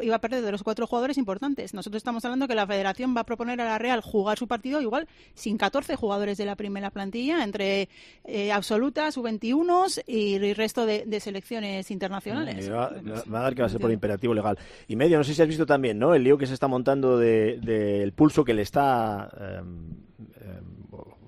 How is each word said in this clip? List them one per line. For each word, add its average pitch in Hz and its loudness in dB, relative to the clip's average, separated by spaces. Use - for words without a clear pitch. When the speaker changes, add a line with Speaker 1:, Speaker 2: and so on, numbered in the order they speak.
Speaker 1:
iba 226 2
a 220 0
perder 240 -2
de 208 -2
los 202 -4
cuatro 220 -2
jugadores 254 0
importantes. 262 -2
Nosotros 208 -8
estamos 233 -4
hablando 254 -2
que 240 0
la 208 2
Federación 202 0
va 226 2
a 226 -4
proponer 240 -4
a 240 -2
la 220 -2
Real 233 0
jugar 208 0
su 247 -4
partido 254 -2
igual 262 -2
sin 220 -4
catorce 269 0
jugadores 202 -2
de 208 -4
la 202 -6
primera 202 -8
plantilla, 233 -2
entre, 196 0
eh, 208 -2
absolutas, 254 0
U 247 -4
veintiunos 311 2
y 208 0
el 202 0
resto 220 0
de, 214 0
de 214 -4
selecciones 196 -8
internacionales. 196 -6
Speaker 2:
Mm, - -6
me 107 -4
va, 120 0
me 107 -10
va, 113 -6
me 107 -10
va 113 -2
a 123 -2
dar 131 0
que 127 -2
va 117 4
a - 0
ser 113 -4
por 117 2
Speaker 1:
Entiendo. 113 4
Speaker 2:
imperativo 104 0
legal. 104 0
Y 107 -4
medio, 156 6
no 147 4
sé 147 -2
si 160 4
has 160 8
visto 160 0
también, 135 2
¿no? 147 6
El 135 6
lío 139 8
que 139 0
se 131 -2
está 139 0
montando 127 2
de, 117 4
del 104 0
pulso 151 6
que 120 2
le 107 2
está, 110 0
em, 90 -12
em, 87 -16